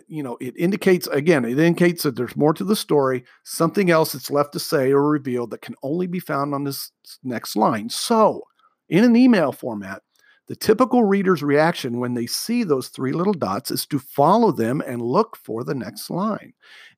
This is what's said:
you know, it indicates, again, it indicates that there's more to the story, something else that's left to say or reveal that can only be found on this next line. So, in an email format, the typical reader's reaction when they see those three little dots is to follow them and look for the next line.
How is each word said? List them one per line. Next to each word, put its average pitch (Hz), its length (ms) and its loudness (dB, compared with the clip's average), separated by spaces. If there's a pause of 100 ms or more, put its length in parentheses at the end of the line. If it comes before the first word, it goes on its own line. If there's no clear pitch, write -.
you 156 140 -10
know, 120 180 -8
it 127 180 -10
indicates, 185 500 0
again, 147 360 2
it 123 140 -2
indicates 170 460 2
that 131 120 -2
there's 123 200 -6
more 147 180 4
to 190 100 -6
the 202 120 0
story, 131 480 0 (200)
something 170 460 0
else 160 240 2
that's 139 160 -12
left 147 240 0
to - 60 -8
say 135 320 0
or 143 180 4
reveal 127 380 -4
that 117 140 -12
can - 200 -16
only 165 240 -4
be 180 140 -8
found 143 340 -4
on 139 100 -4
this 139 280 -8 (320)
next 120 320 -8
line. 160 340 0
So, 214 540 0 (460)
in 185 140 4
an 240 120 6
email 220 360 6
format, 98 520 -10 (440)
the - 80 -10
typical 233 480 2
reader's 185 380 2
reaction 143 580 2
when 123 140 -4
they 120 140 -4
see 240 360 -2
those 139 260 0
three 131 220 -4
little 180 220 -2
dots 113 380 -6
is - 160 -6
to 151 100 -4
follow 180 540 4
them 120 340 -2
and 120 160 -8
look 135 340 -2
for 113 280 -10
the 151 100 -6
next - 380 -10
line. 196 420 -6 (440)